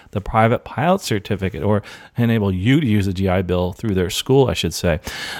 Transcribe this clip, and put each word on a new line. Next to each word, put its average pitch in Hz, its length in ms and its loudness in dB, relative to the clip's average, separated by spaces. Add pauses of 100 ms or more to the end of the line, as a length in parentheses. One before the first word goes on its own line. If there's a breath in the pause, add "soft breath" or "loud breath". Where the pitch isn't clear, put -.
(120 loud breath)
the 101 100 -4
private 113 420 2
pilot 175 380 0
certificate 95 600 -4
or 101 220 2 (320 loud breath)
enable 113 380 2
you 113 260 2
to 143 80 0
use 104 180 2
the 98 60 0
G 95 160 0
I 92 140 2
Bill 90 320 0
through 104 220 -4
their 90 140 0
school, 131 380 2
I 117 60 -2
should 82 200 -2
say. 85 280 0 (380 loud breath)